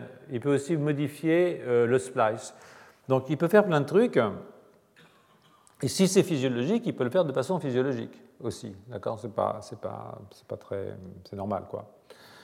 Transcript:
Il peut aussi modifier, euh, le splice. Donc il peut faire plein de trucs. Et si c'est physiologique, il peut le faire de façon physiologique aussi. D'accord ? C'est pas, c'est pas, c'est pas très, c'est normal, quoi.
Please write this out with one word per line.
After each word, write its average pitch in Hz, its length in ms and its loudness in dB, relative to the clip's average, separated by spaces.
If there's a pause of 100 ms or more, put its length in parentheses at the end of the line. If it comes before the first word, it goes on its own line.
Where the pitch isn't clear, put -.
(300)
Il 123 80 -4
peut 143 160 2
aussi 139 220 0
modifier, 151 880 0
euh, 120 220 4
le 127 120 4
splice. 117 560 0 (540)
Donc 131 200 2
il 151 80 0
peut 165 120 0
faire 208 160 8
plein 160 160 2
de 135 60 0
trucs. 196 340 4 (1600)
Et 147 60 0
si 185 220 2
c'est 185 160 6
physiologique, 135 640 0
il 139 100 -2
peut 131 80 -2
le 120 60 0
faire 185 140 2
de 139 80 -2
façon 151 280 -2
physiologique 127 600 -2 (200)
aussi. 110 340 -8 (140)
D'accord ? 113 320 -6
C'est 107 120 -10
pas, 107 300 -2
c'est - 180 -14
pas, - 380 -10 (140)
c'est - 160 -20
pas 101 80 -8
très, 98 400 -8 (260)
c'est - 140 -14
normal, 95 340 -6
quoi. 104 240 -12 (500)